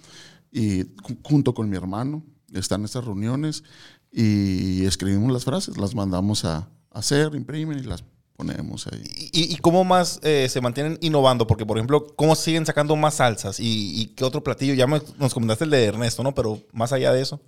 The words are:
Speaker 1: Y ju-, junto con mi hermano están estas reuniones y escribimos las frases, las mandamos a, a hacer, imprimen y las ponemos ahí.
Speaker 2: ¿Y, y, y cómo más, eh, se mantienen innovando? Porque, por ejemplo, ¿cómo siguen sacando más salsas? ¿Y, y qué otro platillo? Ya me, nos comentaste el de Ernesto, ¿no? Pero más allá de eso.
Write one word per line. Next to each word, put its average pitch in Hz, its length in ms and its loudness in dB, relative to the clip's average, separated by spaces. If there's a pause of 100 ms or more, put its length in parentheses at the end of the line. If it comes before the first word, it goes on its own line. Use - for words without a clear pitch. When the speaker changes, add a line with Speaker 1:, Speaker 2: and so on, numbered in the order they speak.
(520)
Speaker 1:
Y 101 300 0 (200)
ju-, 123 220 -12
junto 131 300 2
con 107 140 -4
mi 98 80 -4
hermano 113 460 -6 (300)
están 101 320 -4
estas 120 200 -8
reuniones 123 580 -4 (500)
y 95 720 2
escribimos 98 480 2
las 123 120 -2
frases, 185 320 -4
las 98 180 -4
mandamos 98 500 0
a, 82 140 0
a 101 100 -10 (220)
hacer, 147 440 0
imprimen 147 440 -6
y 127 40 -8
las 107 200 -10 (380)
ponemos - 460 -8
ahí. 55 160 -12 (300)
Speaker 2:
¿Y, 165 100 2
y, 170 100 -2
y 156 60 -6
cómo 175 260 6
más, 180 380 2
eh, 143 280 2
se 131 120 -2
mantienen 143 400 -2
innovando? 131 440 4
Porque, 110 200 0
por 107 100 0
ejemplo, 143 300 2 (100)
¿cómo 156 180 4
siguen 160 300 0
sacando 147 320 0
más 151 200 2
salsas? 107 440 0
¿Y, 107 400 -2
y 110 140 -2
qué 127 100 -2
otro 143 180 -2
platillo? 139 320 -2
Ya 127 120 4
me, 151 140 2 (180)
nos 135 160 0
comentaste 113 300 0
el 156 60 0
de 131 140 6
Ernesto, 110 380 -2
¿no? 135 120 -2
Pero 107 280 -2 (100)
más 127 200 -2
allá 131 200 2
de 127 80 4
eso. 143 280 -6